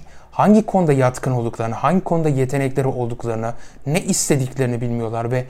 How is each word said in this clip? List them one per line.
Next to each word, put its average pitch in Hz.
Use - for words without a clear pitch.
hangi 208
konuda 170
yatkın 131
olduklarını, 117
hangi 175
konuda 160
yetenekleri 135
olduklarını, 117
ne 151
istediklerini 131
bilmiyorlar 117
ve 127